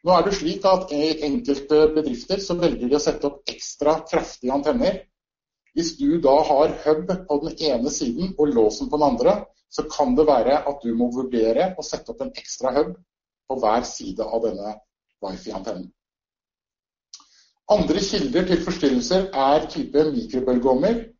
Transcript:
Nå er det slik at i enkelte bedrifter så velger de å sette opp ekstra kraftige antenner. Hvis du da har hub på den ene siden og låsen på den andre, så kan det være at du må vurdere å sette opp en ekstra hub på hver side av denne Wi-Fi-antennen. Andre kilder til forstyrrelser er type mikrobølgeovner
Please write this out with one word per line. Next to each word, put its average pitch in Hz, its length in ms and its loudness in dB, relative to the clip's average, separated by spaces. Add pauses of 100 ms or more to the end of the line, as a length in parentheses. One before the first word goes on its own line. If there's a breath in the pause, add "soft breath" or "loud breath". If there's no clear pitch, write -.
Nå 180 80 4
er 175 140 4
det 196 100 0
slik 190 320 -2
at 185 240 2
i 151 220 0 (100)
enkelte 139 680 2
bedrifter 151 500 -2
så 175 160 -4
velger 123 300 0
de 147 80 2
å - 20 -2
sette 147 240 -2
opp - 240 -6
ekstra 156 560 -2
kraftige - 480 -4
antenner. 143 480 0 (720)
Hvis 330 240 -4
du 165 240 2
da 139 240 6
har 151 400 2
hub 156 240 2
på 180 380 -2
den - 100 -10 (140)
ene 123 180 0
siden 151 480 -4
og 147 160 2
låsen 117 380 2
på 151 100 0
den 143 140 4
andre, 147 200 4 (360)
så - 160 -4
kan 127 280 0
det 151 120 6
være 131 300 4 (100)
at 143 160 -6
du 117 160 -2
må 123 160 2
vurdere 123 640 0
å - 60 -10
sette - 260 -10
opp - 140 -12
en - 100 -10
ekstra - 400 -6
hub 165 160 0 (560)
på 131 140 -6
hver 113 260 0
side 95 380 -8
av 113 180 -2
denne 104 300 -6 (500)
Wi-Fi-antennen. 95 640 -10 (1800 soft breath)
Andre 202 320 4
kilder 175 460 -2
til 165 160 2
forstyrrelser 170 680 0
er 143 400 2
type 143 400 0
mikrobølgeovner 131 960 0 (140)